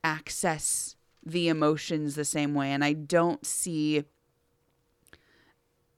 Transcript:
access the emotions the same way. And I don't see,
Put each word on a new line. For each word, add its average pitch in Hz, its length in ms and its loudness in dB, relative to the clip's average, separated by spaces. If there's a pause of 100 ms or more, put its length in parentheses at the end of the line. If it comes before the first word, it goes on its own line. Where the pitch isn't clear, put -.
access - 920 -2 (280)
the 170 240 0
emotions 151 640 2
the 147 100 -4
same 147 300 -2
way. 139 180 0
And 139 120 0
I 147 80 2
don't 170 540 2
see, 151 580 0 (1900)